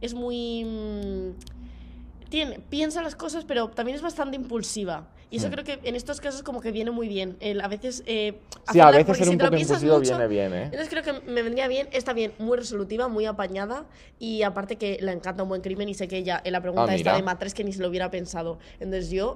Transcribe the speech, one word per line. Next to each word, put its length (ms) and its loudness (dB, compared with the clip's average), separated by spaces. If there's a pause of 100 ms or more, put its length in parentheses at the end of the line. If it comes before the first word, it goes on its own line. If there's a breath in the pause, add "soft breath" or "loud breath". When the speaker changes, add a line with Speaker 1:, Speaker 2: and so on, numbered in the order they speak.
Speaker 1:
es 120 -6
muy, 520 -4
mm, 1600 -8
tiene, 300 -2 (100)
piensa 320 -2
las 140 -6
cosas, 300 -6
pero 240 0
también 260 -4
es 60 -8
bastante 340 -4
impulsiva. 720 -6 (220 soft breath)
Y 80 -6
eso 120 0
Speaker 2:
Hmm. 20 -4
Speaker 1:
creo 140 -8
que 180 -6
en 140 -4
estos 240 -8
casos 200 -6
como 200 -6
que 100 -4
viene 180 -2
muy 200 -4
bien. 320 -4
El, 180 -2
a 80 -2
veces... 380 -8
Eh, 340 -2 (320)
Speaker 2:
Sí, 80 10
Speaker 1:
hacerla 80 12
Speaker 2:
a 40 12
veces 160 10
Speaker 1:
porque 120 2
Speaker 2:
ser 80 6
Speaker 1:
si 60 8
Speaker 2:
un 60 4
Speaker 1:
te 40 6
lo 60 6
Speaker 2:
poco 80 4
Speaker 1:
piensas 260 2
Speaker 2:
impulsivo 160 8
Speaker 1:
mucho, 300 4
Speaker 2:
viene 200 2
bien, 40 -2
¿eh? 180 -2
Speaker 1:
entonces 180 -4
creo 140 -2
que 260 -6
me 120 0
vendría 260 -2
bien, 240 -2
está 220 -2
bien, 260 -2
muy 160 0
resolutiva, 540 -2
muy 160 0
apañada. 580 -4 (360 soft breath)
Y 240 -2
aparte 340 -2
que 240 -2
le 100 0
encanta 320 -6
un 60 -4
buen 120 -2
crimen 280 -4
y 60 -6
sé 120 -6
que 80 -6
ella, 300 -2
eh, 60 -2
la 100 0
pregunta 280 2
Speaker 2:
Ah, 60 4
Speaker 1:
esta 140 2
Speaker 2:
mira. 80 6
Speaker 1:
de 60 2
matres 300 -4
que 120 -4
ni 80 -4
se 80 -6
lo 80 0
hubiera 200 -2
pensado. 480 -6 (220 soft breath)
Entonces 300 -4
yo 260 -2